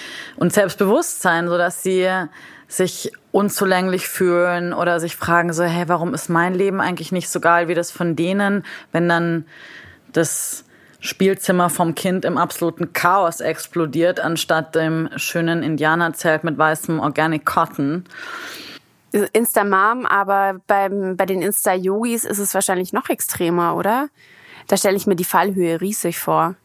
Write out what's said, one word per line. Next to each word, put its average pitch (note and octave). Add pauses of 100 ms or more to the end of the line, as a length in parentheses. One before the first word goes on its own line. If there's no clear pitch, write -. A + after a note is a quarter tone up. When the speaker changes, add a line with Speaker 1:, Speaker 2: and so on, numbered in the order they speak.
(360)
Speaker 1:
und -
Selbstbewusstsein, G3
sodass F3
sie F#3 (580)
sich - (200)
unzulänglich F#3
fühlen F3
oder E3+
sich E3
fragen E3+
so, E3
"Hey, E3+
warum E3+
ist -
mein E3+
Leben G3
eigentlich E3
nicht F3+
so E3+
geil E3+
wie E3+
das E3+
von E3+
denen?", G3 (280)
wenn E3+
dann E3+ (680)
das - (340)
Spielzimmer F#3
vom E3+
Kind F#3
im E3+
absoluten E3+
Chaos F3
explodiert, E3
anstatt D#3+
dem D#3+
schönen E3
Indianerzelt D#3
mit D#3+
weißem D#3
Organic D#3
Cotton. D#3+ (1040)
Speaker 2:
Insta-Mom, G#3
aber G3
beim, G3
bei F#3+
den F#3
Insta-Yogis G3+
ist G3+
es G3+
wahrscheinlich F#3
noch A3+
extremer, E3+
oder? A3+ (580)
Da G3
stelle G3
ich G3
mir G3
die E3+
Fallhöhe F3
riesig F#3
vor. E3